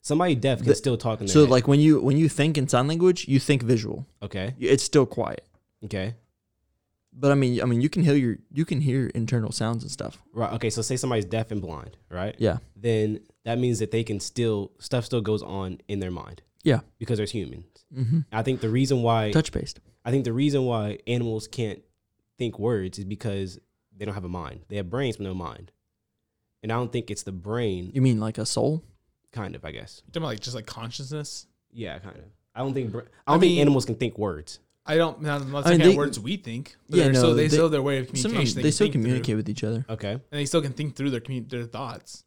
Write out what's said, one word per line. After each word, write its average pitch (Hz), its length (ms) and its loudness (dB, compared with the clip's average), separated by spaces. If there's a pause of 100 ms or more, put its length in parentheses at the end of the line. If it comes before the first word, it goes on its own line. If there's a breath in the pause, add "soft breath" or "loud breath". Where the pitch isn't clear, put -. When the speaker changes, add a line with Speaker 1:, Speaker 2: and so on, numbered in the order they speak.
Speaker 1:
Somebody 165 320 2
deaf 127 260 0
can 123 80 -2
Speaker 2:
The 139 60 6
Speaker 1:
still 120 240 0
talk 110 240 -4
in 101 60 -4
their 98 60 -2
Speaker 2:
so, 151 80 10
Speaker 1:
head. 139 80 10
Speaker 2:
like, 127 180 6
when 139 120 6
you, 151 220 8
when 135 160 4
you 160 100 4
think 151 300 2
in 139 100 0
sign 127 200 4
language, 170 400 2
you 135 120 4
think 139 220 2
visual. 117 460 0 (160)
Speaker 1:
Okay. 101 360 -6
Speaker 2:
Y-, 120 80 -2
it's 135 160 6
still 139 220 4
quiet. - 400 -6 (400)
Speaker 1:
Okay. 98 300 -6 (960)
Speaker 2:
But 139 180 2
I 143 40 6
mean, 123 260 2
I - 40 0
mean, 120 160 2
you 151 80 2
can 170 140 2
hear 143 120 6
your, 123 220 2 (140)
you 151 140 -2
can 156 160 -2
hear 131 320 0
internal 113 380 -2
sounds 113 320 -4
and - 80 -12
stuff. - 280 -12 (140)
Speaker 1:
Right. 113 200 -4
Okay. 113 180 -2
So - 100 -4
say 143 160 -2
somebody's 117 280 -2
deaf 110 260 -4
and 104 100 -4
blind, 80 360 -12 (120)
right? 90 300 -6
Speaker 2:
Yeah. 101 180 2 (180)
Speaker 1:
Then 110 440 0 (240)
that 117 160 -2
means 123 200 2
that 107 120 -2
they 113 120 0
can 104 160 -6
still, 110 600 -2
stuff 120 260 -4
still 120 160 -2
goes 107 220 -2
on 95 440 -8
in 101 120 -4
their 92 120 -4
mind. - 300 -12 (220)
Speaker 2:
Yeah. 135 160 4 (200)
Speaker 1:
Because 113 180 -4
there's 104 140 -4
humans. 82 340 -8 (300)
Speaker 2:
Mm-hmm. 131 240 0 (120)
Speaker 1:
I 110 120 -2
think 131 180 -2
the 113 80 -2
reason 127 340 2
why 113 280 2
Speaker 2:
Touch-based. - 480 -2 (260)
Speaker 1:
I 120 60 -4
think 135 120 2
the 113 100 -2
reason 139 320 2
why 113 400 -2
animals 117 420 -2
can't 107 320 -6 (580)
think 117 200 -4
words 101 400 -2
is 101 80 -10
because 98 540 -6 (360)
they 101 100 -10
don't 104 100 -6
have 98 100 -8
a 87 40 -8
mind. 80 400 -10
They 101 80 -6
have 92 120 -6
brains, 123 280 -4
but 101 80 -8
no 92 100 -6
mind. 85 360 -10 (920)
And 110 80 -6
I 113 40 -2
don't 120 160 -4
think 117 200 -6
it's - 120 -8
the 98 80 -10
brain. 95 600 -4
Speaker 2:
You 131 80 0
mean 123 180 4
like 110 200 -4
a 113 80 -4
soul? 147 360 -2 (500)
Speaker 1:
Kind 95 220 -10
of, - 100 -18
I 78 60 -10
guess. 53 340 -16
Speaker 3:
You're - 60 -20
talking 160 120 -6
about, 151 60 -6
like, 110 120 -8
just, 123 140 -12
like, 113 100 -12
consciousness? 135 840 -12 (240)
Speaker 1:
Yeah, 95 280 -12
kind 95 180 -18
of. - 60 -20 (300)
I 110 60 -12
don't 135 140 -4
think 123 180 -4
br-, 113 80 -8
I - 320 -6
don't 156 60 6
Speaker 3:
I - 20 6
Speaker 1:
think - 20 8 (100)
Speaker 3:
mean, 170 100 4
Speaker 1:
animals 143 240 4
can 113 100 -4
think 117 220 -4
words. 87 420 -6 (260)
Speaker 3:
I 156 120 0
don't, 165 240 0
not, 143 260 -4
not 139 180 -4
Speaker 2:
I 170 60 6
mean, 170 80 6
Speaker 3:
saying 175 120 10
Speaker 2:
they 185 60 6
Speaker 3:
words 143 220 -2
we 139 180 -4
think, 120 380 -10 (140)
but 151 80 2
Speaker 2:
Yeah, 170 80 6
Speaker 3:
they're 135 80 4
Speaker 2:
no, 127 80 6
Speaker 3:
so, 123 140 6
they 151 80 4
Speaker 2:
they, 156 60 4
Speaker 3:
still 151 160 6
have 156 60 2
their 143 100 0
way 135 180 0
of 127 80 -6
Speaker 2:
sometimes 131 160 -4
Speaker 3:
communication 190 320 0
they 127 80 -2
Speaker 2:
they 151 40 4
Speaker 3:
can 151 60 4
Speaker 2:
still 208 120 4
Speaker 3:
think 143 80 0
through. 123 100 2
Speaker 2:
communicate 123 340 0
with 107 120 -2
each - 140 -6
other. 113 260 -4
Speaker 1:
Okay. 104 220 -6
Speaker 3:
And 127 100 -6 (100)
they 147 140 -4
still 160 160 0
can 139 120 -6
think 151 240 -8
through 139 140 -2
their 117 100 -4
commu-, 123 280 -8
their 120 140 -8
thoughts. 117 640 -12